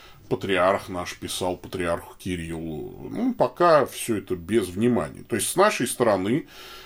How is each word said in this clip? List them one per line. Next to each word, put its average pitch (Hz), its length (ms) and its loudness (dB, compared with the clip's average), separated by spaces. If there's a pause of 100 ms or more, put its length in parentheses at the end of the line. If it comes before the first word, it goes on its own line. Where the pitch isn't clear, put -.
(300)
патриарх 95 600 2
наш 87 260 -6
писал 92 420 -4
патриарху 87 600 -4
Кириллу. 82 920 -8
Ну, 240 240 -2
пока 151 520 4
все - 320 -4
это 92 180 -4
без 90 320 0
внимания. 90 560 0
То - 120 -4
есть, 98 140 -2
с - 60 -6
нашей 208 320 4
стороны, 110 580 2 (400)